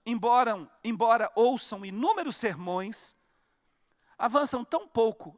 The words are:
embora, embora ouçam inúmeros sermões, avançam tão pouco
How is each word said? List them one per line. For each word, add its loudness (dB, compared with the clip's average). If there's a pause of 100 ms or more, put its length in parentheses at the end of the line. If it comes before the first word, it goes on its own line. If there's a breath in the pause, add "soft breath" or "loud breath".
embora, 2 (120)
embora 2
ouçam 2
inúmeros -2
sermões, -6 (1040 soft breath)
avançam 0
tão -6
pouco -2